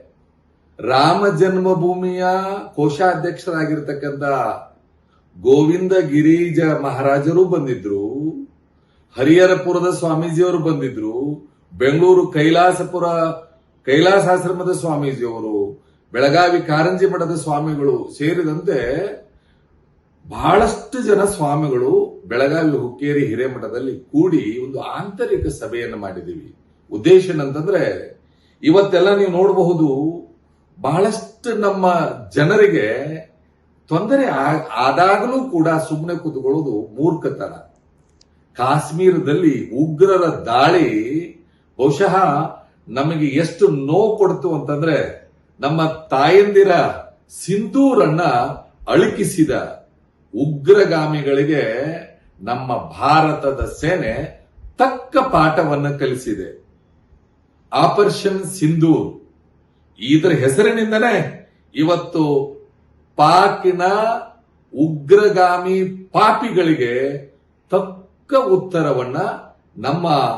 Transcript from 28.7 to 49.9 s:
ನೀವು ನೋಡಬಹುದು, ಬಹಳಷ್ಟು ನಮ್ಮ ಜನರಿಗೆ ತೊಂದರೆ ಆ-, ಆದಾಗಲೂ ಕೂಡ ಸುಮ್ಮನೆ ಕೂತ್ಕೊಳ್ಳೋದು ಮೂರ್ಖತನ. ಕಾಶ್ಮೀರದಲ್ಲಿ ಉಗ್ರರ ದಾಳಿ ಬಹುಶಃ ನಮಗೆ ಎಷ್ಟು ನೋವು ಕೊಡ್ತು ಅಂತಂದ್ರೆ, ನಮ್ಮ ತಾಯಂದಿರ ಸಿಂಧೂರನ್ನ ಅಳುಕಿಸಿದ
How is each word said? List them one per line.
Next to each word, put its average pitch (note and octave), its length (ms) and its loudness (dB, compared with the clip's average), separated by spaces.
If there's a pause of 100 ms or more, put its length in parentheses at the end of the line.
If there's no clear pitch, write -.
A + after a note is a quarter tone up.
ನೀವು G3 160 2
ನೋಡಬಹುದು, F3 580 2 (920)
ಬಹಳಷ್ಟು G#3 760 -2
ನಮ್ಮ F#3+ 380 0 (420)
ಜನರಿಗೆ E3 520 4 (1000)
ತೊಂದರೆ A3+ 360 0
ಆ-, D3 460 -2
ಆದಾಗಲೂ G3 800 2
ಕೂಡ D#3+ 200 0
ಸುಮ್ಮನೆ D#3+ 480 -4
ಕೂತ್ಕೊಳ್ಳೋದು B2+ 840 -4
ಮೂರ್ಖತನ. C#3 520 -2 (1040)
ಕಾಶ್ಮೀರದಲ್ಲಿ D#3 1000 2 (280)
ಉಗ್ರರ F3 420 4 (200)
ದಾಳಿ C#3 440 4 (880)
ಬಹುಶಃ E3+ 360 2 (720)
ನಮಗೆ D3+ 380 -2
ಎಷ್ಟು D#3+ 420 2
ನೋವು E3 500 0
ಕೊಡ್ತು E3 380 0
ಅಂತಂದ್ರೆ, D3 420 -2 (640)
ನಮ್ಮ D#3 220 -2 (300)
ತಾಯಂದಿರ G3 600 6 (760)
ಸಿಂಧೂರನ್ನ G3+ 760 2 (680)
ಅಳುಕಿಸಿದ D#3+ 640 0 (840)